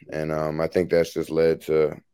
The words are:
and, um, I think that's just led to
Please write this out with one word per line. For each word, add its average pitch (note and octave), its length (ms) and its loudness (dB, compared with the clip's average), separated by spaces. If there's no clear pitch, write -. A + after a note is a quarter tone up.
and, D#2 220 -6
um, D#2 260 -4
I D#2+ 80 0
think F2 220 0
that's E2+ 240 2
just E2 160 -4
led D#2+ 320 2
to D#2 340 0